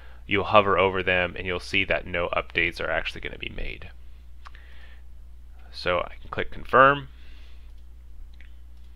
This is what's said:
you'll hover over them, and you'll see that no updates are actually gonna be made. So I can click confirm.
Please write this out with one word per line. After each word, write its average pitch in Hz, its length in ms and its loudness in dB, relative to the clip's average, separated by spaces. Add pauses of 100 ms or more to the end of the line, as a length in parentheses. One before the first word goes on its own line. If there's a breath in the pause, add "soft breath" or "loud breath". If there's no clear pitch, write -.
(280 soft breath)
you'll 98 160 2
hover 98 340 8
over 92 240 4
them, 90 360 4
and 92 100 -4
you'll 90 140 -2
see 98 240 0
that 82 200 2
no 87 220 0
updates 85 540 0
are 80 100 -2
actually 80 300 -2
gonna - 180 -8
be - 160 -6
made. - 340 -6 (1800 soft breath)
So 90 280 2
I - 220 -4
can - 80 -12
click - 220 -2
confirm. 135 560 6 (1900 soft breath)